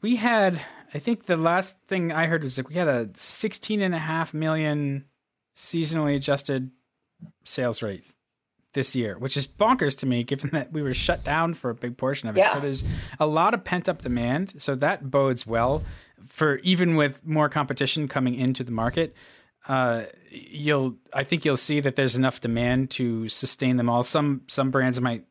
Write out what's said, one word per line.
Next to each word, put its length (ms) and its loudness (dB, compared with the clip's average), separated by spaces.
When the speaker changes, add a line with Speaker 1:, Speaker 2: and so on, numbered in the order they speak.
Speaker 1:
we 140 2
had, 440 4
I 60 -6
think 260 -2
the 120 2
last 420 2
thing 240 0
I 140 2
heard 180 0
was, 120 -4
like, 120 -4
we 80 -6
had 100 2
a 280 2
sixteen 680 -2
and 160 0
a 20 -2
half 340 -4
million 760 0
seasonally 580 0
adjusted 560 -2
sales 380 -2
rate 220 -8
this 200 0
year, 240 -2
which 180 -4
is 100 0
bonkers 520 2
to 80 -4
me, 160 2
given 300 -4
that 200 -4
we 100 -4
were 120 -2
shut 300 -2
down 300 0
for 160 -6
a 40 -4
big 220 -8
portion 320 -4
of 80 -2
it. 40 4
Speaker 2:
Yeah. 80 6
Speaker 1:
So 120 0
there's 240 -2
a 80 2
lot 280 2
of 100 -4
pent-up 380 -2
demand. 560 -2
So 180 -2
that 340 -2
bodes 360 2
well 360 0
for, 300 2
even 360 2
with 300 2
more 240 2
competition 580 -2
coming 280 0
into 280 0
the 100 -6
market, 420 -2
uh, 360 0
you'll, 680 -2
I 120 0
think 200 -2
you'll 120 4
see 240 2
that 160 0
there's 200 2
enough 240 2
demand 520 0
to 360 -2
sustain 480 0
them 120 2
all. 140 2
Some, 460 2
some 220 0
brands 300 2
might 300 -2